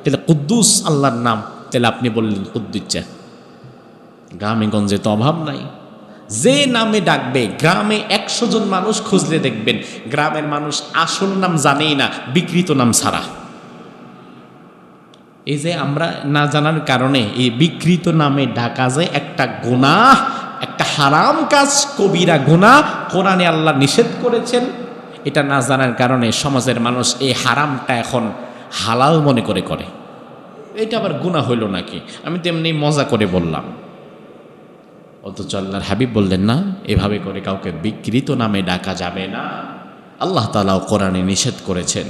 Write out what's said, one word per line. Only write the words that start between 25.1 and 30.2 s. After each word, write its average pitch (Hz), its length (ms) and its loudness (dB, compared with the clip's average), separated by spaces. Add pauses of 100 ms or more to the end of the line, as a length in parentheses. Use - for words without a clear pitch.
এটা 147 180 0
না 139 180 2
জানার 127 340 2
কারণে 123 380 2
সমাজের 127 480 0
মানুষ 120 400 0
এই 131 120 2
হারামটা 139 640 0
এখন 113 360 -2 (400)
হালাল 127 480 2
মনে 135 200 4
করে 95 200 -2
করে। 82 240 -6 (920)